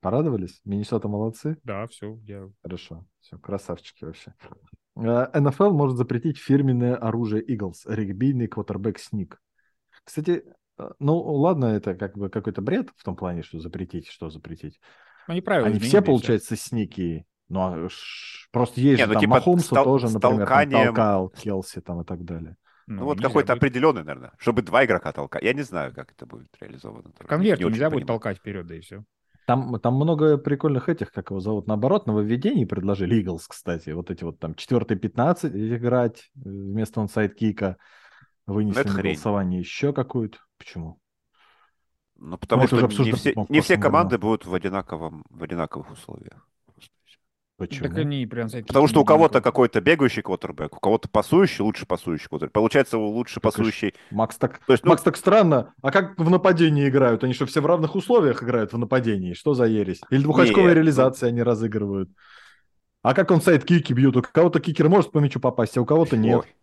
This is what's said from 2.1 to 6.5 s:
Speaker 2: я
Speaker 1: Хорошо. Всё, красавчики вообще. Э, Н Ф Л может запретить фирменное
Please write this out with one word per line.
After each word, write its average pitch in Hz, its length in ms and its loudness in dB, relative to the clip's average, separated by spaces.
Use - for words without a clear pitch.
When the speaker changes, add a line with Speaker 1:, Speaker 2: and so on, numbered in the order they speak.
Speaker 2:
я 98 240 -18
Speaker 1:
Хорошо. 85 420 -16
Всё, - 180 -20
красавчики - 680 -12
вообще. - 300 -18
Э, 117 380 0
Н 143 140 2
Ф 139 140 0
Л 202 120 4
может 143 240 0
запретить 127 420 -4
фирменное 127 560 2